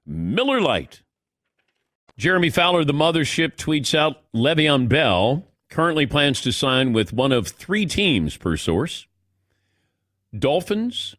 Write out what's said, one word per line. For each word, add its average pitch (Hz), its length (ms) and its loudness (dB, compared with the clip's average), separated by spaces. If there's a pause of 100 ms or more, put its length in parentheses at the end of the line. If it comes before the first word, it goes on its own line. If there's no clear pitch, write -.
Miller 135 540 -2
Lite. 113 440 -2 (1120)
Jeremy 175 320 2
Fowler, 175 340 2
the 143 100 0
mothership, 160 600 0
tweets 156 420 -2
out, 151 200 0 (180)
"Le'Veon 143 540 2
Bell 127 560 2 (220)
currently 160 400 0
plans 143 340 0
to 127 100 -2
sign 131 420 0
with 110 200 0
one 127 180 0
of 117 160 0
three 208 380 -4
teams, 147 520 -2
per 85 200 -2
source. 95 480 -4 (1300)
Dolphins, 185 840 -4